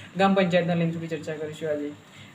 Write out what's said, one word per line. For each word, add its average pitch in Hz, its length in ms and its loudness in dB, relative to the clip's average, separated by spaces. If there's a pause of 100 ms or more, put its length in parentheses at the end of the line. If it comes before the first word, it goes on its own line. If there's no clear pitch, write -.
(160)
ગ્રામ 196 180 4
પંચાયતના 175 400 4
લઈને 170 180 2
થોડી 165 140 -6
ચર્ચા 156 280 -6
કરીશું 156 340 -8
આજે. 147 220 -2 (440)